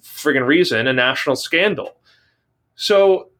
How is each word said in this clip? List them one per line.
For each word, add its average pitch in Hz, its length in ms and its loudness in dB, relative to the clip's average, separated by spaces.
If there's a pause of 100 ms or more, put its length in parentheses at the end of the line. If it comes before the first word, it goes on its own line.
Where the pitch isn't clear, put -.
friggin' 135 420 -4
reason, 127 400 2
a 131 80 0
national 127 420 0
scandal. 175 640 -4 (800)
So 196 540 2 (100)